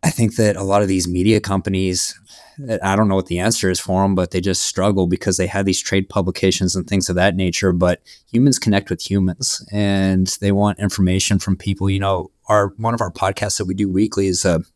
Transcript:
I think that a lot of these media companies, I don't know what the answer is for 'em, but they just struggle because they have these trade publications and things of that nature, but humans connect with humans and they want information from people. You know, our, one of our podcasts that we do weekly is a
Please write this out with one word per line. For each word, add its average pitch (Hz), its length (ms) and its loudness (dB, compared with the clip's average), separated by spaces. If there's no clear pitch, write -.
I 160 80 2
think 113 260 0
that 107 200 2
a 101 60 -6
lot 98 180 2
of 104 80 2
these 92 180 0
media 95 340 2
companies, 95 800 -2
I 98 140 0
don't 107 120 4
know 95 60 0
what 95 120 0
the 87 140 -4
answer 101 280 0
is 90 100 0
for 95 260 0
'em, 98 100 2
but 92 160 0
they 90 100 0
just 92 240 -2
struggle 95 420 0
because 90 300 0
they 90 120 -2
have 98 180 -2
these 95 160 0
trade 98 260 -2
publications 92 680 0
and 92 120 -4
things 98 240 -2
of 90 60 0
that 92 200 2
nature, 92 360 0
but 90 280 0
humans 123 260 4
connect 101 300 0
with 87 140 -6
humans 95 680 -2
and 98 580 0
they 101 120 2
want 101 260 0
information 95 600 0
from 95 180 -2
people. 98 340 -2
You 98 100 0
know, 98 300 -2
our, 104 220 4
one 113 160 -2
of 117 80 -2
our 98 100 -4
podcasts 98 460 -4
that 98 80 -4
we 92 80 -4
do 98 160 -2
weekly 98 380 0
is 90 180 -2
a 85 160 2